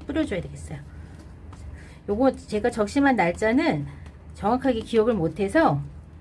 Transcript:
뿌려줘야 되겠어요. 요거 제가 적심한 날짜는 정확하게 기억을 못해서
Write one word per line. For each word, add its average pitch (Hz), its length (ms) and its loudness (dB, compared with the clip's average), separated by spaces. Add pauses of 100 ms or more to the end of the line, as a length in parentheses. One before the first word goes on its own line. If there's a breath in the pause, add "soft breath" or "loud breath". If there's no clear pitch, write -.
뿌려줘야 269 340 0
되겠어요. 143 380 -10 (1300 loud breath)
요거 254 280 4
제가 214 340 -2
적심한 247 460 4
날짜는 208 720 2 (480 loud breath)
정확하게 240 460 0
기억을 226 340 4
못해서 190 640 2 (400 loud breath)